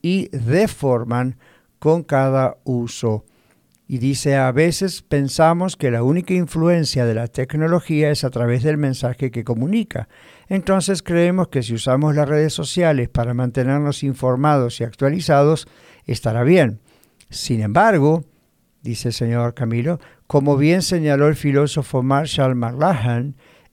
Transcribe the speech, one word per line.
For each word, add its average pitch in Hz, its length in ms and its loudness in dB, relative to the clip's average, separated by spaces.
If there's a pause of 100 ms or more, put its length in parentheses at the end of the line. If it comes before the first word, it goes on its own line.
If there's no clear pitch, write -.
y 180 260 -2
deforman 127 1080 -2 (420)
con 160 240 2
cada 135 600 0
uso". 117 600 -4 (640)
Y 131 100 -6
dice, 139 380 0
"A 131 160 2
veces 170 500 0
pensamos 165 720 0
que 127 140 -2
la 117 140 0
única 175 300 0
influencia 165 720 0
de 113 80 0
la 117 120 -4
tecnología 156 840 0
es 147 120 -2
a 131 80 -2
través 120 320 -2
del 151 140 0
mensaje 131 560 -4
que 117 100 -6
comunica. 127 680 -4 (400)
Entonces 190 540 0
creemos 175 460 2
que 127 160 -2
si 117 100 -4
usamos 135 400 2
las 147 140 2
redes 151 240 2
sociales 151 560 0
para 120 260 -4
mantenernos 135 680 -2
informados 131 760 0
y 113 40 -2
actualizados, 147 800 2 (380)
estará 117 400 -2
bien. 139 340 4 (520)
Sin 113 320 -4
embargo", 156 640 2 (560)
dice 117 280 -6
el 113 60 -4
señor 120 400 -2
Camilo, 120 440 -2 (300)
"como 143 280 2
bien 160 260 2
señaló 151 440 2
el 151 80 4
filósofo 139 680 0
Marshall 135 500 0
McLuhan, 123 800 -2 (380)